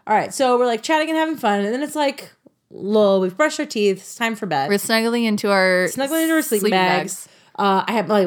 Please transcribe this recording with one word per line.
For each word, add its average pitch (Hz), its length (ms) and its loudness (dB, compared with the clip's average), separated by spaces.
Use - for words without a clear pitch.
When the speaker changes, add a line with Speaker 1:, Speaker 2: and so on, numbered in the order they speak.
Speaker 1:
All 214 80 2
right, 175 180 -2
so 254 240 2
we're, 247 80 2
like, 233 160 -2
chatting 311 280 0
and 320 80 -2
having 320 180 -2
fun, 202 240 0
and 202 140 -2
then 269 100 -4
it's 294 120 -6
like, 277 360 -4
"Lol, 202 480 2
we've 185 160 -2
brushed 302 240 0
our 302 60 -4
teeth. 202 320 0
It's - 180 -18
time 226 180 -4
for 214 120 -8
bed." 143 240 -2
Speaker 2:
We're 202 80 2
snuggling 233 480 0
into 208 260 0
our 185 380 2
Speaker 1:
Snuggling 277 340 -2
into 320 120 2
our 311 60 2
sleeping 208 200 -2
Speaker 2:
sleeping 190 180 2
Speaker 1:
bags. 185 460 0
Speaker 2:
bags. - 80 -20
Speaker 1:
Uh, 196 260 2
I - 60 -4
had, 208 160 -2
like, 208 200 2